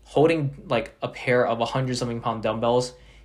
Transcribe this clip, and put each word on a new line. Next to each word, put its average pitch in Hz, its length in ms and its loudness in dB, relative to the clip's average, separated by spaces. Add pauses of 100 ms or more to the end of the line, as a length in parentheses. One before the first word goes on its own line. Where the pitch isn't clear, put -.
holding, 151 640 2
like, 117 340 -2
a 123 60 -2
pair 123 380 0
of 113 140 0
a 117 60 0
hundred 131 320 -2
something 117 220 -4
pound 113 220 -4
dumbbells, 117 520 0 (300)